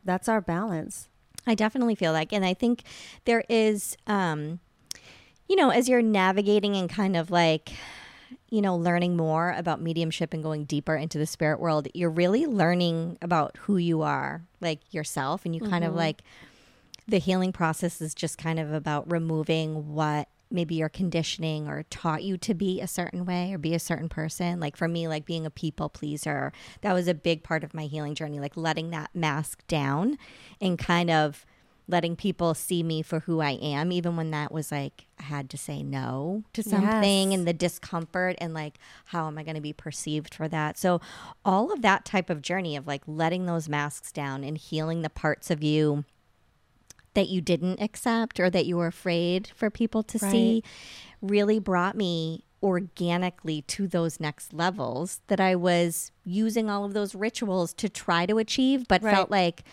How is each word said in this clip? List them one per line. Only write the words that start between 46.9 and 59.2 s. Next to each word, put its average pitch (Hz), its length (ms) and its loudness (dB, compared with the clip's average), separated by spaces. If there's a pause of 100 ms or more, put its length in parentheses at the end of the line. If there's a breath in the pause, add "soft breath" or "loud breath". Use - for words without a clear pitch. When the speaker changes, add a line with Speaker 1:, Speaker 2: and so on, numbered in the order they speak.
Speaker 2:
that 196 140 2
you 185 120 -2
didn't 180 420 0
accept 226 560 -2
or 185 100 4
that 175 180 4
you 175 100 0
were 175 100 2
afraid 175 720 0
for 220 120 0
people 220 360 0
to - 120 -6
see 226 460 4
Speaker 1:
Right. - 680 -14
Speaker 2:
really 208 300 4
brought 185 380 0
me 165 480 -2 (180)
organically 175 1000 0
to - 260 -4
those 165 320 0
next - 320 -6
levels 151 720 -2
that 196 140 2
I 185 160 4
was 175 560 2 (120)
using 214 460 0
all 202 140 -2
of 202 100 -6
those 208 220 -2
rituals 190 580 -2
to - 140 -2
try 175 380 0
to 214 120 2
achieve, 262 480 2
but 190 160 4
Speaker 1:
Right. 214 120 2
Speaker 2:
felt 190 160 4